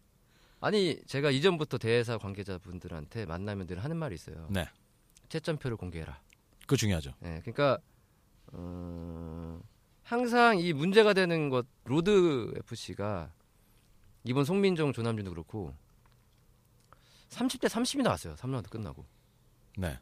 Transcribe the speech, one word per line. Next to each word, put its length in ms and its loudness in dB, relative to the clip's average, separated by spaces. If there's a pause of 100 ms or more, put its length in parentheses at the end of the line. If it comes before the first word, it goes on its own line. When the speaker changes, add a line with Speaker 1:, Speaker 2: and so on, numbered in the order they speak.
(600)
Speaker 1:
아니, 460 2
제가 240 0
이전부터 480 2
대회사 400 2
관계자분들한테 1080 -8
만나면 400 -6
늘 160 -8
하는 140 -6
말이 180 -6
있어요. 340 -14
Speaker 2:
네. 180 -2 (600)
Speaker 1:
"채점표를 480 -4
공개해라." 420 -10 (420)
Speaker 2:
그거 160 2
중요하죠. 420 0
Speaker 1:
네, 260 -8
그러니까, 320 2 (760)
어, 1040 -10 (420)
항상 560 4
이 160 2
문제가 400 6
되는 360 2
것, 180 0 (160)
로드 720 4
에프씨가 720 -6 (920)
이번 220 2
송민정, 480 2
조남준도 360 -2
그렇고 460 -8 (1500)
삼십 320 -2
대 80 2
삼십이 340 0
나왔어요. 320 0
삼 160 -6
라운드 180 -4
끝나고. 360 -10 (720)
Speaker 2:
네. 240 -2